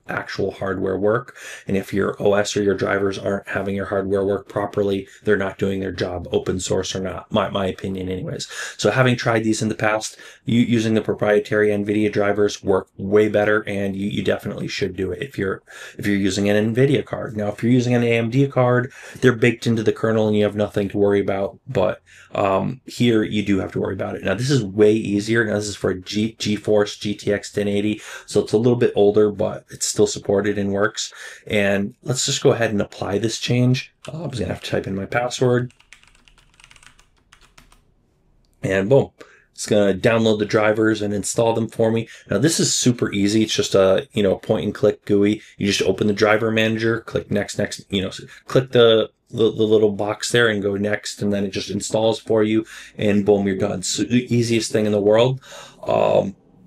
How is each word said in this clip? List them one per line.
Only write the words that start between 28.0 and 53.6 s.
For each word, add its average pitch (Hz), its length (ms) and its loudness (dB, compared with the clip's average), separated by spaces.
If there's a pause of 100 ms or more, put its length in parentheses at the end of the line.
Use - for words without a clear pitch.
So - 160 0
it's - 120 -4
a 110 40 6
little 120 200 4
bit 117 180 2
older, 104 360 4
but 98 380 -6
it's - 160 -10
still 104 220 2
supported 101 500 -2
and 98 140 -2
works. 101 420 -4 (320)
And 101 560 0
let's - 240 -4
just 139 160 -4
go 139 120 4
ahead 110 180 0
and 101 100 0
apply 101 380 -4
this 110 180 -2
change. 123 560 0 (140)
Uh, 156 160 -10
I'm 147 80 -8
just 110 100 -6
gonna 87 120 -4
have - 100 -12
to - 80 -8
type 101 160 -2
in 95 80 -6
my 98 100 -6
password. 123 640 0 (3000)
And 95 260 0
boom, 123 220 4 (400)
it's - 160 -14
gonna 101 260 2
download 113 460 2
the 104 60 -2
drivers 110 560 2
and 104 120 -4
install 110 400 0
them 113 140 -2
for 113 240 0
me. 113 160 -2 (200)
Now 101 120 0
this 160 200 0
is 160 140 0
super - 380 0
easy. 101 320 2
It's - 100 -4
just - 220 -4
a, 95 380 4
you 107 100 0
know, 92 140 2
point - 280 -2
and 104 80 -4
click - 320 0
gooey. 104 360 2 (160)
You 101 100 -2
just 98 160 0
open 98 240 0
the 104 60 2
driver 107 360 2
manager, 113 520 0
click - 280 -8
next, 101 300 -4
next, - 300 -6
you 98 120 -2
know, 92 60 -4
s-, - 160 -12 (220)
click 135 260 0
the, 113 400 4 (180)
the, 113 220 2
the 113 120 0
little 107 280 4
box 104 400 -6
there 120 160 4
and 104 160 -2
go 101 120 -2
next, 104 460 -4
and 104 100 -2
then 101 120 -2
it 98 80 -6
just 98 180 -8
installs 110 500 0
for 110 220 0
you, 110 240 2 (320)
and 101 280 2
boom, 98 200 4
you're 95 120 0
done. 98 260 -4